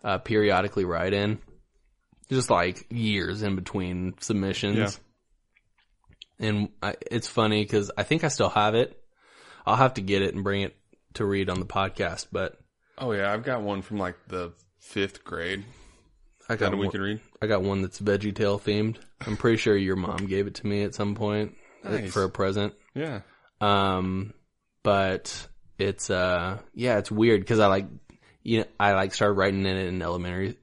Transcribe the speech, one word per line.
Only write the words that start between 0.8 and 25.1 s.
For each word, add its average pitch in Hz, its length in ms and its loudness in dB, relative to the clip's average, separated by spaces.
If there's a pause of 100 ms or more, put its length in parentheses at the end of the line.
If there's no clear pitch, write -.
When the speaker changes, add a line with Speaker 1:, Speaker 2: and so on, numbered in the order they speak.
Speaker 1:
write 87 280 0
in, 104 260 0 (880)
just, 127 220 0
like, 92 400 2
years 104 500 0
in 101 140 -2
between 90 640 -4
submissions. 101 580 0
Speaker 2:
Yeah. 104 120 2 (1500)
Speaker 1:
And 104 300 0 (120)
I, 98 140 -4 (160)
it's 113 160 -4
funny 107 380 2
'cause 101 320 0
I 104 60 0
think 160 200 0
I 156 60 0
still 117 200 0
have 107 260 2
it. 123 220 0 (680)
I'll 107 100 4
have 127 200 4
to 104 60 -6
get 98 200 2
it 98 120 0
and 98 100 -4
bring 98 180 0
it - 140 -6 (400)
to 110 100 -2
read 98 240 0
on 92 100 -2
the 90 60 -4
podcast, 95 640 -4
but 95 260 -4 (400)
Speaker 2:
Oh 127 160 -4
yeah, 101 180 0
I've 110 120 -4
got 127 180 -2
one 101 200 -2
from, 104 160 -8
like, 90 180 -2 (120)
the 90 240 -6 (280)
fifth - 440 -4
grade 87 400 -6 (840)
Speaker 1:
I 117 80 -2
got 101 140 2
Speaker 2:
that 101 60 -2
we 101 100 0
Speaker 1:
one, 90 40 -2
Speaker 2:
could 98 100 -4
read. 104 200 -4 (200)
Speaker 1:
I 107 60 -2
got 104 140 2
one 98 200 0
that's 92 180 -6
VeggieTale 101 640 0
themed. 107 360 0 (280)
I'm 107 120 -4
pretty 117 200 4
sure 107 200 4
your 95 180 2
mom 92 320 -4
gave 98 200 0
it 95 80 -12
to - 120 -8
me 101 160 0
at 104 120 -4
some 104 200 -2
point, 107 400 -2 (280)
uh, - 80 -6
Speaker 2:
Nice. 98 220 -4
Speaker 1:
for 101 100 2
a 92 60 0
present. 101 440 -2 (200)
Speaker 2:
Yeah. 135 280 -6 (400)
Speaker 1:
Um, 98 720 0 (500)
but 98 640 0 (300)